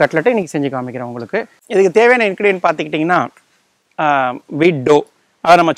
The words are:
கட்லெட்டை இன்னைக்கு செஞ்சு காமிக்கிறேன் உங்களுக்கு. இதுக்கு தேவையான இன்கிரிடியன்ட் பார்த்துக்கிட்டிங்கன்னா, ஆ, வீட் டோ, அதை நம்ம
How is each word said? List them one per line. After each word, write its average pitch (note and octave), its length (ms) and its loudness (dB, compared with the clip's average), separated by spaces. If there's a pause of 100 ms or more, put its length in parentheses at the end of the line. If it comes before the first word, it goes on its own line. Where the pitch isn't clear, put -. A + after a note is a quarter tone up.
கட்லெட்டை D#3+ 320 0
இன்னைக்கு F#3 220 -6
செஞ்சு C#3 200 -4
காமிக்கிறேன் B2 340 -10
உங்களுக்கு. B2 360 -8 (260)
இதுக்கு F#3+ 260 2
தேவையான A#3+ 320 4
இன்கிரிடியன்ட் F#3+ 360 -2
பார்த்துக்கிட்டிங்கன்னா, D#3 540 -2 (800)
ஆ, C#3 340 0 (300)
வீட் D#3+ 260 0
டோ, D3 80 4 (440)
அதை E3+ 200 4
நம்ம E3 160 2